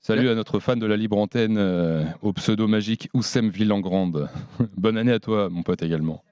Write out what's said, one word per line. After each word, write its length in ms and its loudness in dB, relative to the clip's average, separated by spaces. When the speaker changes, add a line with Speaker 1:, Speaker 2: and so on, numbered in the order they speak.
Speaker 1:
Salut 260 2
Speaker 2:
Ouais. 60 4
Speaker 1:
à 40 2
notre 240 -2
fan 180 0
de 80 -2
la 100 2
libre 220 0
antenne, 400 2
euh, 460 2
au 120 0
pseudo 340 0
magique 460 0
Oussem 340 0
Villangrande. 800 0
<laughs> 180 -2
Bonne 200 0
année 160 2
à 60 2
toi, 300 0
mon 160 -4
pote, 180 -2
également. 500 -2